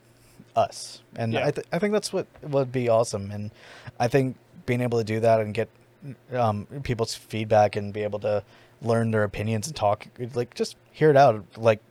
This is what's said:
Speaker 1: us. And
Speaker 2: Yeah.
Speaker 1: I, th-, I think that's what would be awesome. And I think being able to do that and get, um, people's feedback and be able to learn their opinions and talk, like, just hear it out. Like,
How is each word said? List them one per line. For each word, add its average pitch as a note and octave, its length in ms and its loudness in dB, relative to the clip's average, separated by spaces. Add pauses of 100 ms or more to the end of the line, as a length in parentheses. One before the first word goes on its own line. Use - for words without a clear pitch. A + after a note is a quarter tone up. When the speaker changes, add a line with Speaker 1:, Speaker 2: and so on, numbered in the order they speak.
(560)
Speaker 1:
us. - 460 -2 (140)
And A2+ 180 -4
Speaker 2:
Yeah. C#3 140 0
Speaker 1:
I, D3 40 0
th-, - 200 -8
I E3+ 80 -2
think G#3 140 -2
that's G#3 200 -2
what F#3 120 -4 (160)
would C3+ 300 -2
be B2 180 -2
awesome. A2 420 0
And G#2 200 -8 (480)
I A#2+ 80 0
think C3 300 2 (280)
being B2 160 0
able A#2+ 180 0
to A2+ 40 -2
do A2 160 -2
that A2+ 220 6
and G#2 120 -4
get, A2 140 -2 (640)
um, A2 340 0 (160)
people's A2+ 300 -4
feedback G#2+ 640 2
and G#2 180 -4
be G#2+ 100 -6
able G#2 160 -4
to G#2 240 -2 (380)
learn A2+ 300 2
their G#2+ 120 2
opinions G#2 440 -4
and D#3 80 -12
talk, G#2 320 0 (260)
like, A#2+ 220 -4
just - 200 -6 (160)
hear D#3 180 4
it C3+ 80 6
out. A2+ 260 6 (140)
Like, A2 220 2 (120)